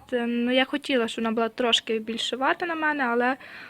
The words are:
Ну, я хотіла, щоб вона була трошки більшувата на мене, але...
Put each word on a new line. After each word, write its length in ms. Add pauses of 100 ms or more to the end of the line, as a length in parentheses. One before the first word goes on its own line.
(120)
Ну, 400
я 120
хотіла, 440
щоб 160
вона 100
була 140
трошки 500
більшувата 680
на 80
мене, 300
але... 320 (340)